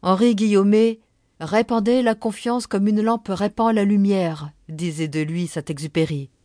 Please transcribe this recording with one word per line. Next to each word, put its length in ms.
Henri 320
Guillaumet « 640
répandait 600
la 140
confiance 500
comme 220
une 120
lampe 300
répand 420
la 120
lumière », 680
disait 380
de 140
lui 260
Saint-Exupéry. 840